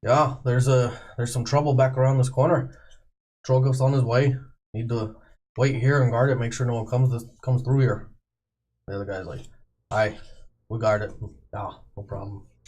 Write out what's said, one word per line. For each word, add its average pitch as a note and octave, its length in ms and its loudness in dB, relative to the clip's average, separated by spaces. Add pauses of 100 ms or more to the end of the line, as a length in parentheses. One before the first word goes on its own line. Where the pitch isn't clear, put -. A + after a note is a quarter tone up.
Yeah, B2+ 320 2 (100)
there's B2 220 2
a, B2 320 2 (180)
there's A#2+ 160 -4
some B2 100 -2
trouble C#3+ 300 0
back C3 240 2
around C3 200 2
this B2+ 120 2
corner. D3 480 0 (680)
Trogoth's C3 360 2
on C3 120 2
his C3+ 100 4
way. B2+ 320 2 (380)
Need A2+ 160 -6
to A2+ 260 -4 (420)
wait B2+ 180 2
here C3+ 260 2
and B2 100 4
guard A#2+ 180 2
it. C3 60 2
Make A#2 180 -4
sure B2+ 140 -2
no A#2+ 80 0
one A2+ 120 -4
comes B2+ 240 2
this, A#2 140 -4 (180)
comes B2+ 200 0
through C3+ 160 2
here. A2+ 300 0 (760)
The G2 80 -10
other G2+ 100 -6
guy's F#2+ 200 -8
like, F2 220 -14 (440)
Hi, G#2+ 260 -2 (520)
we A2+ 100 -8
guard G#2+ 220 0
it. G#2 100 -8 (420)
Yeah, F2 180 -10 (240)
no G#2 80 -14
problem. G2 440 -12 (200)